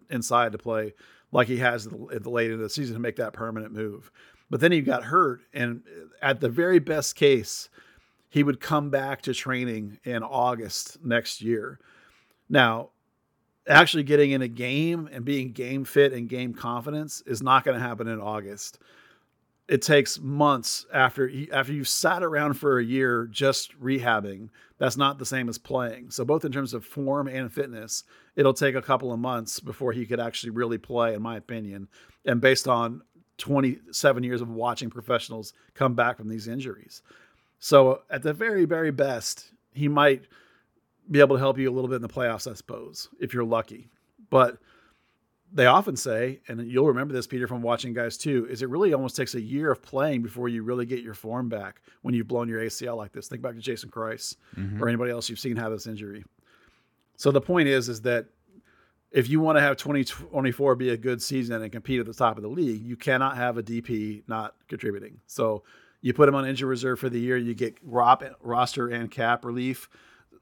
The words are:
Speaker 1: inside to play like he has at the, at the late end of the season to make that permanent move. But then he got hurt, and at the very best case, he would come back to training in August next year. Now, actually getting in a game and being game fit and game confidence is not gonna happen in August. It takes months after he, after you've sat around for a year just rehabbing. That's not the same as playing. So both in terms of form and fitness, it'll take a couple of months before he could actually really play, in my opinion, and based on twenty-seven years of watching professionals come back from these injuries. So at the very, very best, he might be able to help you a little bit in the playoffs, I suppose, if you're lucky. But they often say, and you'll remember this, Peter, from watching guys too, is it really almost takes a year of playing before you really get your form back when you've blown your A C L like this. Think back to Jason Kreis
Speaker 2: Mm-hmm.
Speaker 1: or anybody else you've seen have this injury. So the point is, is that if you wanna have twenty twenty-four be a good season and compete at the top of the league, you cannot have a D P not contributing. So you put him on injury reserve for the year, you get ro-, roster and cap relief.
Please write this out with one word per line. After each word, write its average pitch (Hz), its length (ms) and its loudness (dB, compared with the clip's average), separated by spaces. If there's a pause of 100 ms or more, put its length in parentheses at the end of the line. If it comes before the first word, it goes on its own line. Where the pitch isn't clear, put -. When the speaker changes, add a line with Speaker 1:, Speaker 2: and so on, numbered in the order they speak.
Speaker 1:
inside 120 420 2
to 107 60 -8
play 110 380 -4 (360)
like 123 160 4
he 123 100 -2
has 120 300 0
at 110 60 -14
the, 113 220 -12
at 104 80 -8
the 117 60 -10
late 117 160 0
end 113 100 -2
of 113 40 -6
the 107 100 -6
season 123 260 -6
to 113 40 -6
make 117 160 -6
that 110 160 -4
permanent 110 400 -10
move. 107 400 -8 (360)
But - 120 -4
then 165 120 6
he 160 100 4
got 123 240 -2
hurt, 139 360 2 (120)
and 120 280 -4 (400)
at 135 180 0
the 123 100 0
very 170 280 4
best 151 380 -2
case, 135 520 2 (640)
he 143 140 2
would 139 160 0
come 147 320 -2
back 135 320 -2
to 131 100 -4
training 117 680 -6
in 117 180 -4
August 123 840 -4
next 117 380 -2
year. 113 380 -4 (680)
Now, 120 420 4 (800)
actually 156 360 8
getting 143 280 6
in 131 120 0
a 123 40 -2
game 147 640 -2
and 120 140 -10
being 131 260 -2
game 131 320 -6
fit 139 300 4
and 120 160 -8
game 123 240 -6
confidence 135 720 -8
is 131 160 -6
not 131 220 4
gonna 127 160 0
happen 117 280 -6
in 110 140 -6
August. 104 560 -8 (880)
It 135 140 2
takes 143 380 4
months 143 760 0
after 131 340 2
he, 135 240 -10
after 135 220 -2
you've 139 140 -4
sat 175 340 0
around 147 320 0
for 139 240 2
a 120 80 0
year 120 400 0
just - 560 -2
rehabbing. 113 680 -2 (280)
That's 123 180 0
not 139 220 0
the 131 80 -12
same 127 240 -4
as 110 80 -8
playing. 123 540 -6
So 131 120 -6
both 151 220 0
in 143 60 -4
terms 127 240 -6
of 107 100 -10
form 139 420 -4
and 127 240 -8
fitness, 117 520 -6 (320)
it'll 135 180 6
take 135 220 2
a 131 80 -4
couple 131 280 0
of 117 60 -6
months 120 420 -4
before 123 320 -6
he 117 140 -6
could 117 140 -4
actually 117 320 -6
really 117 260 -2
play, 117 380 -2
in 107 80 -6
my 113 140 -8
opinion, 101 500 -12 (380)
and 120 140 2
based 131 280 6
on 117 340 0 (360)
twenty-seven 135 840 0
years 123 160 -2
of 117 100 -6
watching 117 400 -4
professionals 117 600 -4 (220)
come 131 200 2
back 120 240 2
from 110 120 -10
these 110 180 -8
injuries. 127 540 -12 (580)
So 135 500 8
at 139 120 -6
the 151 120 0
very, 196 320 2
very 160 260 0
best, 135 600 -4 (220)
he 143 140 -2
might 143 360 6 (840)
be 147 100 6
able 139 160 10
to 127 40 2
help 135 180 2
you 131 120 0
a 123 40 -2
little 127 160 -2
bit 127 80 -2
in 113 40 -8
the 113 60 -6
playoffs, 117 420 -4
I 110 40 -10
suppose, - 560 -14 (100)
if 127 140 -8
you're 120 100 -2
lucky. 113 460 -4 (400)
But 123 280 4 (920)
they 135 140 6
often 151 320 6
say, 127 500 -4
and 117 220 -10
you'll 131 180 4
remember 139 260 2
this, 123 140 -4
Peter, 123 200 -4
from 120 140 -8
watching 117 320 -2
guys 117 240 -4
too, 131 320 0
is 120 120 -8
it 131 80 -4
really 170 240 2
almost 135 220 -2
takes 131 200 -4
a 120 60 -6
year 139 280 -2
of 127 120 0
playing 135 400 -2
before 120 260 -6
you 113 160 -4
really 120 220 -4
get 120 180 -6
your 110 100 -14
form 117 360 -8
back 101 320 -10 (220)
when 127 100 -2
you've 113 140 0
blown 117 200 -2
your 113 140 -4
A 113 80 -4
C - 180 -10
L 117 80 -6
like 104 160 -10
this. - 160 -14
Think 123 140 -14
back 120 140 -8
to 113 60 -18
Jason 117 280 -8
Kreis 113 480 -10 (200)
Speaker 2:
Mm-hmm. 101 240 -6
Speaker 1:
or 120 60 0
anybody 120 240 0
else 117 180 -6
you've 110 100 -10
seen 120 180 -4
have 113 140 -4
this 110 160 -8
injury. 104 360 -12 (920)
So 139 140 2
the 139 100 4
point 175 260 2
is, 127 220 2
is 110 120 -8
that 120 260 -2 (840)
if 123 180 4
you 156 100 4
wanna 156 220 6
have 143 160 4
twenty 143 260 -2
twenty-four 135 720 0
be 123 140 -2
a 117 80 0
good 120 240 -4
season 120 400 -4
and 107 100 -10
compete 120 300 -4
at 107 40 -4
the 113 80 -10
top 113 220 2
of 107 80 -12
the 104 60 -8
league, 123 340 -4
you 117 140 -10
cannot 131 400 0
have 123 200 -2
a 113 60 -4
D 117 180 -6
P 107 460 -6
not 110 280 -8 (120)
contributing. 104 580 -8
So 110 380 -2 (380)
you 123 120 0
put 147 140 8
him 139 80 6
on 135 100 0
injury 131 220 -4
reserve 127 320 -2
for 135 80 -4
the 120 120 -4
year, 123 180 0
you 120 160 -4
get 113 280 -4
ro-, 123 360 4 (240)
roster 120 480 -2
and 117 200 -6
cap 120 360 -2
relief. 123 420 -6 (540)